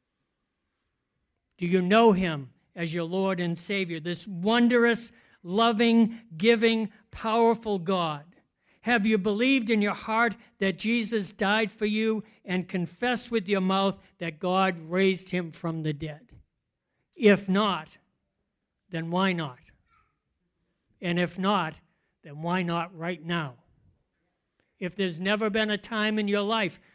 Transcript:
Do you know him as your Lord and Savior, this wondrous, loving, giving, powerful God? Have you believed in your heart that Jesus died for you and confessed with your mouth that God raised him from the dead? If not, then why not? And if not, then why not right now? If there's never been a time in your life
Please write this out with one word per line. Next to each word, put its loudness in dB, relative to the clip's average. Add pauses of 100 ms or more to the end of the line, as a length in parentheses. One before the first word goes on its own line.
(1600)
Do -4
you 4
know 6
him -2 (220)
as -6
your -4
Lord -2
and -2
Savior, -4
this -8
wondrous, 2 (300)
loving, 2 (180)
giving, 2 (180)
powerful 0
God? -2 (580)
Have 2
you 4
believed 2
in 2
your 0
heart 0 (240)
that 0
Jesus -2
died 0
for -4
you 0 (220)
and -4
confessed -4
with -2
your 2
mouth 0 (220)
that -8
God 2 (140)
raised 0
him -4
from -6
the -2
dead? -10 (840)
If 4
not, -2 (960)
then -6
why 2
not? -8 (1300)
And -2
if -2
not, 0 (420)
then -14
why -2
not -4
right -8
now? -4 (1200)
If -8
there's -4
never 0
been 0
a -2
time -2
in -2
your 0
life -2 (160)